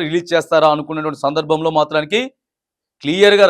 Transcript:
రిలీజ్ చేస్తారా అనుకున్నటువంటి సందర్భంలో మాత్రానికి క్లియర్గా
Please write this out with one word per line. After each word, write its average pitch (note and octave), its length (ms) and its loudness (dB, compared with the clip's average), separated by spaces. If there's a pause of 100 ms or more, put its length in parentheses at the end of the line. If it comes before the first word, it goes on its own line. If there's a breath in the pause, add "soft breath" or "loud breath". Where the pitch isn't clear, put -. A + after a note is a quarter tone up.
రిలీజ్ E3+ 300 -4
చేస్తారా D#3+ 400 2
అనుకున్నటువంటి D3+ 500 -8
సందర్భంలో D#3 460 -2 (100)
మాత్రానికి D3+ 400 -2 (840)
క్లియర్గా G3 480 4